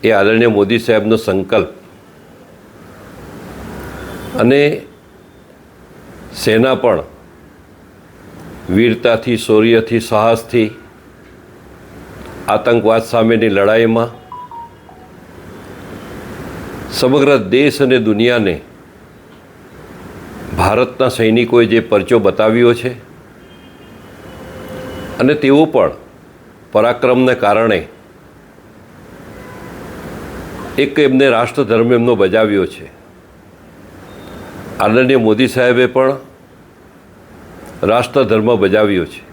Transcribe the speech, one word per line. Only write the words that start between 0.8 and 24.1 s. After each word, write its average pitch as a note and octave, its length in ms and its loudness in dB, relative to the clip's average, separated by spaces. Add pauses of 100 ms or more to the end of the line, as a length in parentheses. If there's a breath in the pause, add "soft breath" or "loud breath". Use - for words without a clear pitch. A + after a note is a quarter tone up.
સંકલ્પ G2 520 -2 (2750)
અને C#3+ 420 2 (1600)
સેના A#2 300 2
પણ G2+ 280 0 (1700)
વીરતાથી, A2+ 680 2
શૌર્યથી, A2+ 640 2
સાહસથી A2+ 680 0 (1800)
આતંકવાદ A2 560 2
સામેની A2+ 440 2
લડાઈમાં A2+ 600 2 (2750)
સમગ્ર C#3 440 2
દેશ B2 460 0
અને C3 160 2
દુનિયાને A2 640 0 (2000)
ભારતના A#2+ 500 0
સૈનિકોએ A#2 560 2
જે A2+ 160 2
પરચો A2 380 2
બતાવ્યો A2 560 2
છે A#2+ 200 -6 (2250)